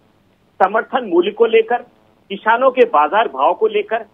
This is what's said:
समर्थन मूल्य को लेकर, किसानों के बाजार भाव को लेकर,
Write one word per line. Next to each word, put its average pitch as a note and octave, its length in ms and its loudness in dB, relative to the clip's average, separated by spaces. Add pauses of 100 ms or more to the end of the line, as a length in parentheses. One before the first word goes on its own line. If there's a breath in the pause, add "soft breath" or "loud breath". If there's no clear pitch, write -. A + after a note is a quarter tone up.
(640)
समर्थन A3+ 500 -2
मूल्य F3+ 160 2
को A3+ 160 0
लेकर, A3+ 300 0 (520)
किसानों A3+ 420 0
के B3+ 140 2
बाजार E3 440 2
भाव D3 260 0
को A3 120 0
लेकर, G#3 480 -4